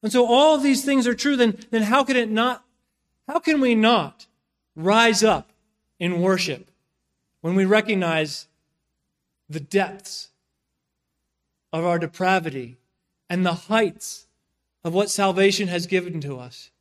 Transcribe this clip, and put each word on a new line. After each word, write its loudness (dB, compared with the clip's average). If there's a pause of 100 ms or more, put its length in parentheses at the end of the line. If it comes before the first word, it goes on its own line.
And -4
so 4
all 6
of 0
these 2
things 2
are 0
true, -2
then, 2 (140)
then 0
how 2
can 0
it -2
not, -2 (600)
how -2
can 0
we 2
not 0 (500)
rise 2
up 2 (440)
in -2
worship -2 (720)
when -4
we 2
recognize 0 (1000)
the -10
depths -6 (1400)
of -4
our 0
depravity -4 (540)
and -2
the 0
heights -4 (560)
of -6
what 0
salvation 0
has -6
given -4
to -10
us? -20 (120)